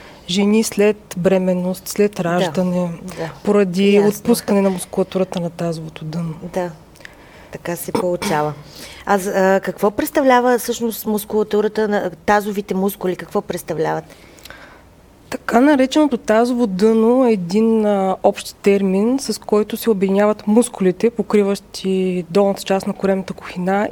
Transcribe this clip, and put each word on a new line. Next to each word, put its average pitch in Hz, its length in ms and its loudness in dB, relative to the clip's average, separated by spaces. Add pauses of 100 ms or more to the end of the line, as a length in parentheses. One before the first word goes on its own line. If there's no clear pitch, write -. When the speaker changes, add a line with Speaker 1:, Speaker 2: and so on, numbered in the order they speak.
(280)
Speaker 1:
Жени 208 340 2
след 208 340 0 (220)
бременност, 185 680 0
след 208 280 0
Speaker 2:
Да. 180 80 -4
Speaker 1:
раждане, 180 640 0 (280)
Speaker 2:
Да. 160 120 -8 (140)
Speaker 1:
поради 202 500 4
Speaker 2:
Ясно. 202 140 6
Speaker 1:
отпускане 214 540 0
на 196 80 4
мускулатурата 185 720 -4
на 170 100 -4
тазовото 165 540 -8
дъно. 160 300 -6 (200)
Speaker 2:
Да, 180 160 -2 (800)
така - 240 -8
се - 160 -10
получава. 170 600 -2 (540)
А 196 120 2
за, 190 120 -4
а, 190 300 2
какво 196 300 -2
представлява 247 680 2
всъщност 233 480 -6
мускулатурата 214 800 -2
на 190 220 -2 (160)
тазовите 208 480 0
мускули? 190 420 -2
Какво - 240 -6
представляват? 160 640 -4 (1300)
Speaker 1:
Така - 300 0
нареченото 277 560 4
тазово 240 500 2
дъно 220 600 2
е 233 60 4
един, 214 540 2
а, 196 360 0
общ - 340 -2
термин, 196 640 2
с - 200 -6
който 214 360 -2
се 233 140 -2
обединяват 202 560 0
мускулите, 214 640 2
покриващи 190 1200 -2
долната 196 320 2
част 190 240 -2
на 202 60 -4
коремната 190 400 -2
кухина 190 600 -4